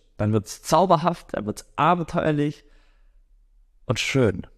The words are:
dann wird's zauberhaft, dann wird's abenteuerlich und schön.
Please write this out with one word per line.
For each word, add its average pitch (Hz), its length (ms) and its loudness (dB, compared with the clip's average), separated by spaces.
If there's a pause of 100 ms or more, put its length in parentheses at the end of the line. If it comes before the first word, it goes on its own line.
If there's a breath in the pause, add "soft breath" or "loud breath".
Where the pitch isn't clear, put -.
(180)
dann 107 160 0
wird's - 280 -4
zauberhaft, 170 720 0
dann - 120 -4
wird's 104 200 -8 (100)
abenteuerlich 156 880 -2 (1200)
und 120 140 -4
schön. - 480 0 (100)